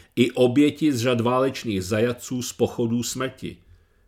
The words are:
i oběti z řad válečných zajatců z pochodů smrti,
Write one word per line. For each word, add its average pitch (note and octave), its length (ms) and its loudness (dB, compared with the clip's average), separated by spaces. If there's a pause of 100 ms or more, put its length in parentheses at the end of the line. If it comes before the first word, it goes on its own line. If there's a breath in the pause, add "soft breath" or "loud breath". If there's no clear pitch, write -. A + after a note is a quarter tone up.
(160 soft breath)
i A#2+ 160 4
oběti D3 600 2
z A#2+ 80 -2
řad A#2+ 200 0
válečných A#2+ 640 -2
zajatců A#2+ 580 -2
z - 100 -8
pochodů A#2+ 500 -2
smrti, - 540 -8 (520)